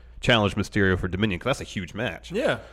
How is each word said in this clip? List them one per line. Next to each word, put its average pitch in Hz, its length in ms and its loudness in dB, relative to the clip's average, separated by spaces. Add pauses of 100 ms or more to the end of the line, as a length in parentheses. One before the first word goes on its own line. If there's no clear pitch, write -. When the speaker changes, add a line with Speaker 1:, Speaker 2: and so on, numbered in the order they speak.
(200)
Speaker 1:
challenge 110 340 4
Mysterio 98 420 2
for 92 120 -4
Dominion, 92 320 0
'cause - 60 -6 (120)
that's - 20 -14
a 87 120 -10
huge 90 220 -10
match. 98 360 -6
Speaker 2:
Yeah. 190 280 -2 (140)